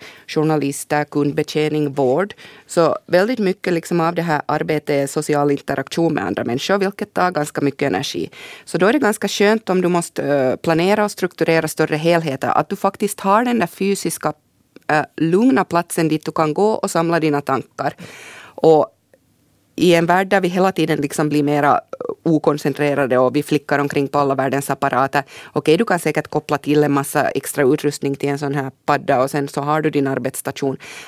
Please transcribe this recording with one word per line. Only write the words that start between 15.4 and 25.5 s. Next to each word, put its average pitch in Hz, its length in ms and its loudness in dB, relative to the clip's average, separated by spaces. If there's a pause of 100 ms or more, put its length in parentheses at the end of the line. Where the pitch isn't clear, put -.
platsen 170 420 -2
dit 151 180 -2
du 160 60 -6
kan 156 220 0
gå 202 180 2
och 202 200 -2
samla 165 280 0
dina 151 220 0
tankar. 135 520 -4 (480)
Och - 520 4 (880)
i 180 160 6
en 170 100 2
värld 185 220 2
där 196 140 2
vi 185 60 0
hela 185 240 0
tiden 156 300 0
liksom 151 280 -2
blir 147 140 0
mera 143 380 2 (420)
okoncentrerade 147 920 0
och 127 180 2
vi 147 80 0
flickar 143 360 0
omkring 143 280 0
på 143 120 0
alla 139 160 0
världens 135 340 -2
apparater. 135 540 0 (300)